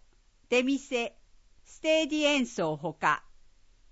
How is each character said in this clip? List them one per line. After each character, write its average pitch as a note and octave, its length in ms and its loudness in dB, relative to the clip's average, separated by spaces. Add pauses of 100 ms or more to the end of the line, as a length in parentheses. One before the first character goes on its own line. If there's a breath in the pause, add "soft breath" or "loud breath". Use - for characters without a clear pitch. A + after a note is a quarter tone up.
(500)
出 B3 120 4
店、 B3+ 520 -2 (500)
ス - 160 -20
テ D#4+ 240 2
ー D4 60 -4
ジ D4+ 140 0
演 C#4+ 220 2
奏 D#3 300 -4
ほ D#3 180 -8
か。 D3+ 300 0 (680)